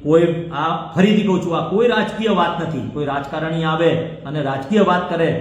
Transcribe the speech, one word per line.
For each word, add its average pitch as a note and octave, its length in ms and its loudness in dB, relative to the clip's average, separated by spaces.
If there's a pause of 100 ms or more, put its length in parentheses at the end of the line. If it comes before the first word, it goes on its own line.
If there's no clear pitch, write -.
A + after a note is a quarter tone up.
કોઈ, E3 240 4 (260)
આ E3 420 -4
ફરીથી G#3+ 280 4
કહું F#3 180 2
છું, E3 160 -2
આ D3 120 -2
કોઈ A3+ 180 2
રાજકીય A3 420 0
વાત E3+ 320 0
નથી. C#3 320 -6
કોઈ D3 120 -4
રાજકારણી D#3 580 -4
આવે D#3+ 260 2 (360)
અને D3 160 -6
રાજકીય C#3 400 0
વાત F3+ 280 4
કરે E3 200 0 (120)